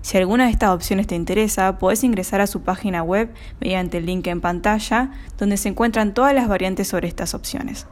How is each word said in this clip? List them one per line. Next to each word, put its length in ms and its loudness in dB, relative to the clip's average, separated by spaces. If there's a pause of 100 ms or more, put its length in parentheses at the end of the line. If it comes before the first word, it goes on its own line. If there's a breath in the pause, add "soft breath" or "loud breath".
Si 160 -2
alguna 280 4
de 60 4
estas 200 4
opciones 340 0
te 100 -4
interesa, 600 0
podés 260 2
ingresar 380 2
a 60 2
su 160 -6
página 400 -2
web 260 0 (300 loud breath)
mediante 400 -2
el 80 -4
link 180 -2
en 160 -4
pantalla, 720 0 (260 loud breath)
donde 200 0
se 120 -2
encuentran 460 0
todas 180 6
las 140 4
variantes 400 0
sobre 200 -2
estas 280 -6
opciones. 560 -8